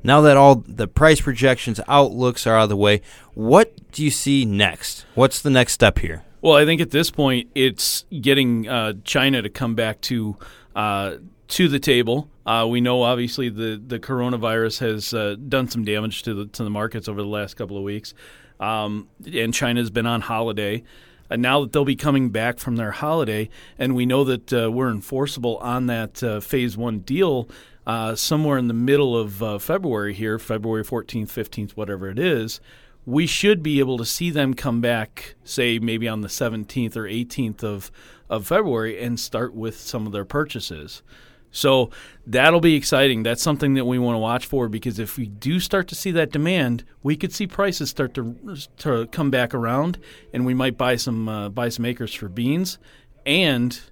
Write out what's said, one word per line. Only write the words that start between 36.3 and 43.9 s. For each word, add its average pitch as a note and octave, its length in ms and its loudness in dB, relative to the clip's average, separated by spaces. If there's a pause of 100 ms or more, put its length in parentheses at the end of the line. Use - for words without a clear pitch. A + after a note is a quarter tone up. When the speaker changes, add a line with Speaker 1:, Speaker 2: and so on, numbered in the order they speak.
Speaker 2:
or A2 100 -6
eighteenth A2+ 560 -6
of, G#2 300 -8 (360)
of A2 160 -4
February A2+ 560 -2
and A#2+ 200 -6
start A#2 340 -6
with A2 240 -8
some - 260 -8
of A2 60 -8
their G2+ 140 -6
purchases. G2 800 -8 (460)
So C3 380 2 (380)
that'll C#3+ 340 4
be D#3+ 140 6
exciting. C3+ 480 2
That's A2+ 180 -2
something D3 320 0
that C3 140 2
we B2 120 0